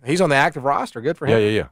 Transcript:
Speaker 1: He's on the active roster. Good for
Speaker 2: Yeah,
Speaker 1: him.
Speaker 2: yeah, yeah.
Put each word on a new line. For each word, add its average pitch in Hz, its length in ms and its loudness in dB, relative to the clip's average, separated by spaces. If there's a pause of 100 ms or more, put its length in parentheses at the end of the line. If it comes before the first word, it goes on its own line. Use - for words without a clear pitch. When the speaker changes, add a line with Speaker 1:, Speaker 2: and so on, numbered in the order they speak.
Speaker 1:
He's 156 160 -2
on 180 100 2
the 143 60 2
active 143 280 0
roster. 143 360 -4
Good 147 160 -4
for 143 120 -8
Speaker 2:
Yeah, 117 80 4
Speaker 1:
him. 110 60 4
Speaker 2:
yeah, 104 80 2
yeah. 104 220 -2